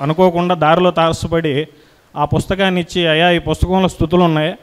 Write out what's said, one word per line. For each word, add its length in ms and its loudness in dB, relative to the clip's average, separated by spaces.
అనుకోకుండా 520 0
దారిలో 360 2
తారసపడి 760 -2
ఆ 80 -2
పుస్తకాన్ని 560 -2
ఇచ్చి, 280 -2
"అయ్యా, 220 2
ఈ 80 2
పుస్తకంలో 500 0
స్థుతులు 340 0
ఉన్నాయి, 400 0